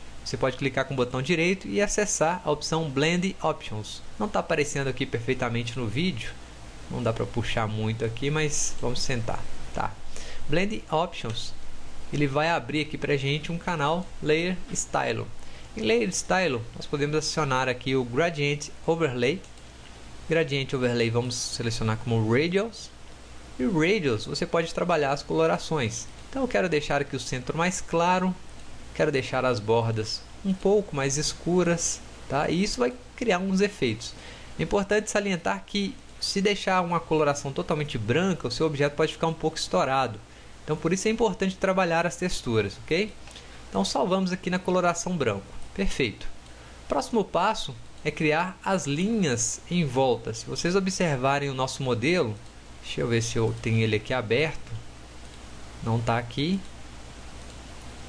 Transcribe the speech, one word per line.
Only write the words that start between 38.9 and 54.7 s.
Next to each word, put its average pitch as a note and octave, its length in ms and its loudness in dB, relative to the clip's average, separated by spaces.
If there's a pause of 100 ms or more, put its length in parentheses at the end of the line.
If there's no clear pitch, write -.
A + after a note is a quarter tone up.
pode D#3+ 160 2
ficar - 140 0
um E3 60 2
pouco D#3 220 -2
estourado. C3+ 640 0 (460)
Então D#3 100 0
por D#3 160 0
isso F#3+ 160 2
é A3 40 4
importante G3 440 2
trabalhar F3+ 500 2
as E3+ 120 -2
texturas, A2 680 0
ok? G3 300 0 (560)
Então G3 160 2
salvamos F#3 480 2
aqui F3+ 160 -4
na F3+ 100 2
coloração F3+ 560 2
branco. A2+ 300 0 (280)
Perfeito. C#3+ 540 0 (640)
Próximo A#3 340 2
passo F#3 500 0 (300)
é D3+ 80 0
criar D#3+ 500 2
as F#3+ 240 2
linhas D#3+ 760 2 (100)
em F3 140 2
volta. A#2+ 480 2
Se - 140 -10
vocês D#3+ 280 0
observarem C#3+ 760 2
o C3+ 40 -4
nosso C3 280 -2
modelo, B2+ 540 2 (480)
deixa - 160 -6
eu C#3 80 0
ver A#2 140 4
se A#2 160 -2
eu A2+ 240 2
tenho A2+ 180 2
ele A2 160 4
aqui G#2+ 180 -2
aberto. B2 640 0 (1080)